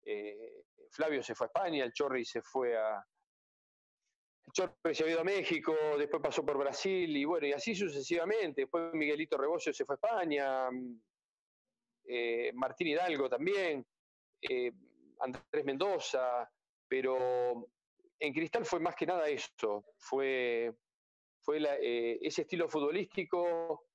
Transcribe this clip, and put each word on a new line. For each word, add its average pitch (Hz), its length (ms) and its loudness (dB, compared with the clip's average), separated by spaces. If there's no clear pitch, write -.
eh, 104 600 -10
Flavio 147 320 -4
se 113 120 -8
fue 117 120 -4
a - 20 -4
España, 165 360 -2
el 120 100 -6
Chorri 131 320 -2
se - 160 -6
fue 123 340 -2
a, 107 260 -2
el - 80 -20
Chorri 180 420 -2
se 156 100 2
había 165 100 2
ido 165 80 2
a - 20 0
México, 170 500 2
después 147 260 0
pasó 147 220 0
por 139 140 0
Brasil, 160 580 0
y 139 80 2
bueno, 156 220 0
y 143 60 2
así 196 220 -2
sucesivamente. 170 880 0
Después 165 300 -2
Miguelito 151 460 0
Rebocio 147 340 0
se 135 140 -2
fue 143 80 0
a - 20 -8
España, 143 720 0
eh, 120 480 0
Martín 131 360 -2
Hidalgo 151 420 2
también, 156 560 0
eh, 123 300 0
Andrés 131 440 -4
Mendoza, 135 880 0
pero 127 800 0
en 147 140 -2
Cristal 160 340 -2
fue 175 140 0
más 165 160 -2
que 160 100 0
nada 170 220 2
eso, 110 560 -2
fue, 123 760 0
fue 151 200 0
la, 143 160 2
eh, 120 440 2
ese 156 220 0
estilo 170 260 0
futbolístico 165 1300 0